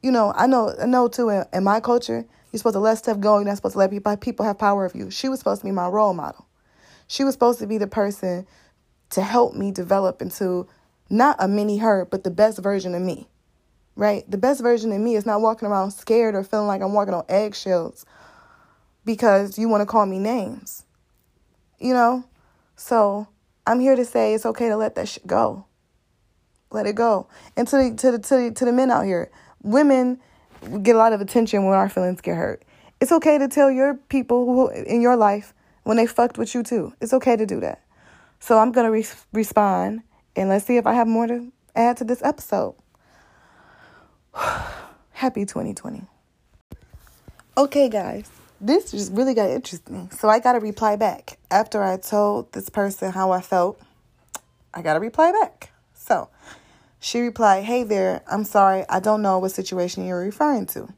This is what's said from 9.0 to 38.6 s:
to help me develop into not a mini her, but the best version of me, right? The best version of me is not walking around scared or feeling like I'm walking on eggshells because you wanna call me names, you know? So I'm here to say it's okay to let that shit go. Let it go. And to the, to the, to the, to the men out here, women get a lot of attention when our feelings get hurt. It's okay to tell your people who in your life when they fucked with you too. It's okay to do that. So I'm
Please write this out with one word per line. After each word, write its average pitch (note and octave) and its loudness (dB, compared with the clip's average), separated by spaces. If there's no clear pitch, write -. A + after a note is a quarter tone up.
to F#3+ -2
help A#3 0
me G3 -6
develop F#3 -2
into F#3 -6
not B3 2
a F#3+ 0
mini G#3 -2
her, G#3 0
but F#3+ -8
the F3+ -2
best G#3 0
version F#3 -4
of F3 -4
me, F3+ -6
right? G#3 -2
The G3+ -6
best C4 0
version A3+ 0
of G3+ -2
me A3+ 0
is G#3 -2
not G#3+ 0
walking A3 0
around G3 -2
scared A3 0
or G3 -4
feeling G#3 -2
like G3 -2
I'm G3 -2
walking G3 0
on E3+ -4
eggshells F#3+ -2
because G3+ 2
you A3 0
wanna G#3 2
call G#3 2
me F#3+ -6
names, G#3+ -6
you B3+ 0
know? B3 2
So G#3 0
I'm A#3 2
here C4 6
to A#3+ 0
say A3 0
it's A3 -4
okay A3+ -2
to G#3+ 0
let A3 -2
that - -6
shit - -16
go. F#3+ 0
Let G#3+ -4
it G#3 -2
go. A3 0
And - -2
to C#4 2
the, B3+ 2
to B3+ 2
the, A#3 -2
to C4 0
the, A#3+ 2
to A#3+ -2
the A#3+ 2
men B3+ 2
out A3 2
here, F3+ -4
women B3+ 4
get A#3 6
a A3 6
lot A3+ 6
of G3+ -2
attention G#3 2
when F#3+ 4
our G3 2
feelings F#3 -2
get - -4
hurt. - -6
It's C4 2
okay D#4 4
to C4+ 0
tell C#4 4
your C4+ 2
people B3 -2
who B3 2
in - -2
your B3 6
life G#3 2
when A3 0
they A#3 4
fucked A#3+ 0
with A3 -6
you A#3+ -4
too. A3 -4
It's A3+ -2
okay B3+ 4
to A3 -2
do F#3+ -6
that. - -8
So - 2
I'm A3+ 4